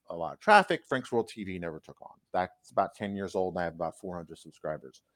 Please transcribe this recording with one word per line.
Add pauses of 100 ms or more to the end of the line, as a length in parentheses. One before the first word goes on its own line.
a
lot
of
traffic,
Frank's
World
T
V
never
took
on. (160)
That's
about
ten
years
old,
and
I
have
about
four
hundred
subscribers. (120)